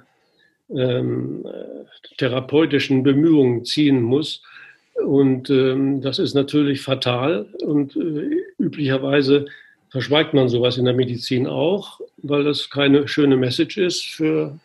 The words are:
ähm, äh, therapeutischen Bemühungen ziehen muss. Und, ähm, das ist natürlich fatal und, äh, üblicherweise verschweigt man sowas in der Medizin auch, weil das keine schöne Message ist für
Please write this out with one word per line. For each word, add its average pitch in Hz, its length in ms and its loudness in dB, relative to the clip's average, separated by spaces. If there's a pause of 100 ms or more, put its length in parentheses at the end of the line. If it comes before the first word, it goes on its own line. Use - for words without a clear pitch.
(760)
ähm, 127 680 -4
äh, - 720 -18
therapeutischen 135 840 0
Bemühungen 139 640 4
ziehen 139 340 2
muss. 131 420 -2 (520)
Und, 139 560 2
ähm, 135 500 2
das 131 180 -4
ist 143 140 -2
natürlich 139 480 0
fatal 135 680 -2 (160)
und, 147 340 -2
äh, 151 340 -4 (280)
üblicherweise 139 840 2 (460)
verschweigt 143 420 0
man 131 160 4
sowas 120 300 0
in 123 80 0
der 123 80 2
Medizin 123 520 -2
auch, 160 540 -4 (180)
weil 143 260 -2
das 147 260 -4
keine 139 360 4
schöne 139 300 2
Message 127 400 0
ist 180 260 -2
für 156 640 -4